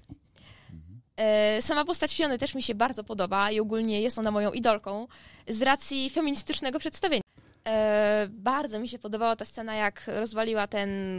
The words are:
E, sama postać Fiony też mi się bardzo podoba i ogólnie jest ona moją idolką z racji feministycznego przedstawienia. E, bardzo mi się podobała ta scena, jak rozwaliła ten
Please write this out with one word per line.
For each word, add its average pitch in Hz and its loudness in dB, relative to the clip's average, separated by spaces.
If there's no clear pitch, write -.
E, 214 4
sama 302 2
postać 311 0
Fiony 285 2
też 269 -4
mi 262 -4
się 233 -2
bardzo 226 0
podoba 202 0
i 214 0
ogólnie 220 0
jest 233 0
ona 220 0
moją 208 2
idolką 220 0
z 226 -2
racji 269 0
feministycznego 285 -2
przedstawienia. 302 0
E, 214 4
bardzo 226 -2
mi 240 -4
się 240 -12
podobała 220 0
ta - -6
scena, 220 -8
jak 208 -2
rozwaliła 220 -2
ten 202 -2